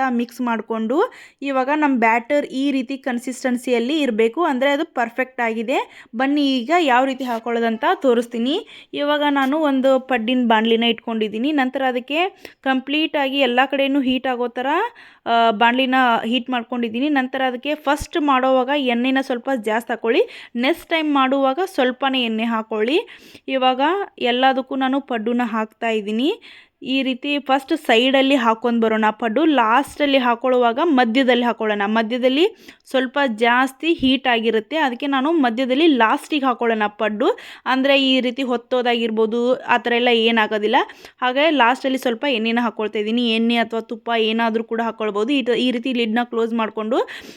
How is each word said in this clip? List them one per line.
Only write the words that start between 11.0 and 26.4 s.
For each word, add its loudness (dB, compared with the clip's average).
ನಂತರ -2
ಅದಕ್ಕೆ -2
ಕಂಪ್ಲೀಟಾಗಿ -2
ಎಲ್ಲ 2
ಕಡೆಯೂ 0
ಹೀಟ್ 0
ಆಗೋ -4
ಥರ, -6
ಆ, 4
ಬಾಣಲಿನ 2
ಹೀಟ್ -2
ಮಾಡ್ಕೊಂಡಿದ್ದೀನಿ. -2
ನಂತರ 0
ಅದಕ್ಕೆ -4
ಫಸ್ಟ್ -2
ಮಾಡೋವಾಗ 2
ಎಣ್ಣೆನ 0
ಸ್ವಲ್ಪ -4
ಜಾಸ್ತಿ -2
ಹಾಕ್ಕೊಳ್ಳಿ. 0
ನೆಕ್ಸ್ಟ್ -2
ಟೈಮ್ -2
ಮಾಡುವಾಗ 2
ಸ್ವಲ್ಪನೇ -2
ಎಣ್ಣೆ -2
ಹಾಕ್ಕೊಳ್ಳಿ. -2
ಇವಾಗ 2
ಎಲ್ಲದಕ್ಕೂ 0
ನಾನು 0
ಪಡ್ಡುನ -4
ಹಾಕ್ತಾ -6
ಇದ್ದೀನಿ. -2